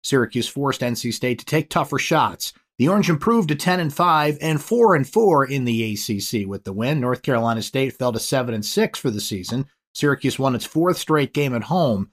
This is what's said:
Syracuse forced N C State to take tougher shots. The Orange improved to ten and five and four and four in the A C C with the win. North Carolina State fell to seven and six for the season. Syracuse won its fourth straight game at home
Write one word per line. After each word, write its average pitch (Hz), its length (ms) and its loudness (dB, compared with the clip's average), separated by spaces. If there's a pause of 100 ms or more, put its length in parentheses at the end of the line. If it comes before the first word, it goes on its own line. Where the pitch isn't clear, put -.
Syracuse 120 440 0
forced 139 340 -4
N 120 140 -2
C 120 160 -4
State 123 260 -2
to - 80 -16
take 156 240 -2
tougher 147 300 0
shots. - 540 0 (260)
The 123 80 4
Orange 190 240 2
improved 214 380 2
to 151 60 0
ten 180 240 0
and 156 140 -2
five 151 480 2
and 156 180 0
four 220 360 4
and 135 120 2
four 180 380 4
in 131 200 -2
the 113 180 0
A 107 120 -2
C 101 240 -4
C 101 280 -4
with 98 160 -8
the 95 100 -8
win. 127 260 -2
North 123 220 -2
Carolina 117 400 0
State 135 320 -2
fell 123 180 0
to 113 80 -4
seven 123 360 -2
and 104 100 -4
six 214 320 0
for 131 140 -2
the 104 100 -4
season. 113 460 -6 (260)
Syracuse 139 460 0
won 135 160 2
its 113 100 -6
fourth 170 320 0
straight 147 380 -2
game 143 180 0
at 113 120 -4
home 131 480 0